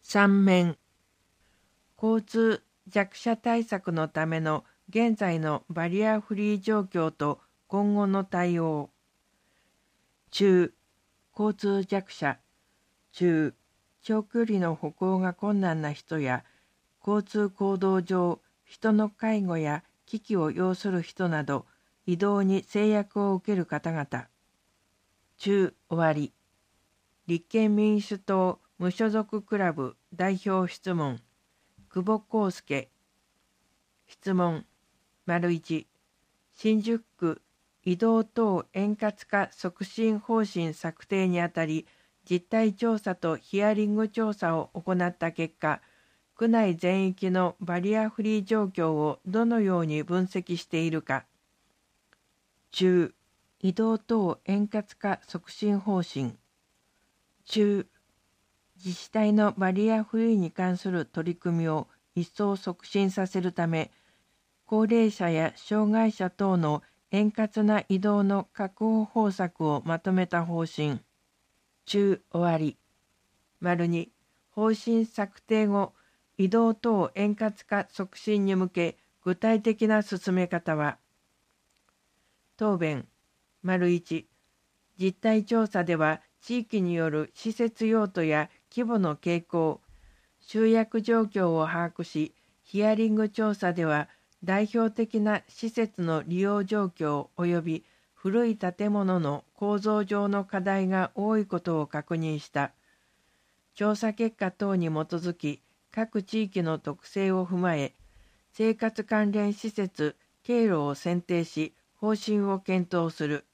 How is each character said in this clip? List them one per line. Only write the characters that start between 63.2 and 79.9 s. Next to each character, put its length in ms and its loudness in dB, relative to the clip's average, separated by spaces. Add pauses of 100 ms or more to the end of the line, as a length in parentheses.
せ 140 -4
る 140 -2
た 140 -2
め、 220 -2 (760)
高 200 2
齢 260 4
者 180 -2
や 260 0
障 340 0
害 220 4
者 180 -4
等 280 0
の 260 0 (280)
円 220 2
滑 320 0
な 220 2
移 140 0
動 240 2
の 260 0
確 320 -8
保 220 2
方 260 0
策 340 -4
を 200 0
ま 140 -2
と 120 -2
め 160 2
た 180 -2
方 200 -2
針。 340 -2 (840)
中 360 2 (100)
終 100 0
わ 160 2
り。 180 -2 (840)
丸 260 0
二、 240 -2 (380)
方 240 0
針 320 0
策 360 -8
定 260 2
後、 260 0 (440)
移 120 2
動 240 4
等 420 0
円 240 0
滑 160 -2 (100)
化 240 -2
促 280 -10
進 280 0
に 100 2
向 120 2
け、 300 -2 (260)
具 140 -2
体 240 2
的 260 0
な 140 4